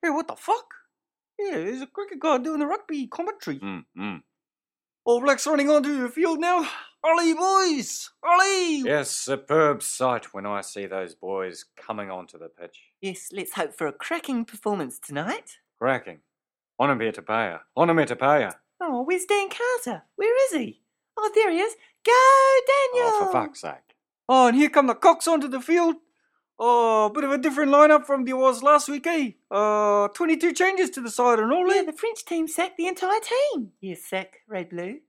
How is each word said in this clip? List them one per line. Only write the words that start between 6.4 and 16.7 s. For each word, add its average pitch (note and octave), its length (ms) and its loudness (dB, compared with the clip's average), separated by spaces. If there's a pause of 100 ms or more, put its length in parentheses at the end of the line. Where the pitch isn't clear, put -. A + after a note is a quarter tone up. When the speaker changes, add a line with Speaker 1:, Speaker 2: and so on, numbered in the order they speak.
Speaker 1:
now. E4+ 280 0 (360)
Ali, E4 300 2
boys! F4+ 760 0 (120)
Ali! F4 600 2
Speaker 2:
Yes, D3+ 280 0
superb C#3+ 720 0
sight B2 500 -4
when G2 120 -12
I G2+ 160 -6
see G2 240 -12
those F#2 300 -8
boys F#2+ 500 -8 (100)
coming G#2 360 -12
onto F2+ 260 -14
the D#2+ 120 -20
pitch. F2 280 -20 (240)
Speaker 3:
Yes, F#3+ 320 -12
let's F#3+ 200 -12
hope E3 200 -6
for E3 140 -6
a C#3+ 60 -6
cracking C4+ 520 -8
performance G3 540 -8
tonight. E3+ 580 -10 (220)
Speaker 2:
Cracking. A2+ 400 -4 (600)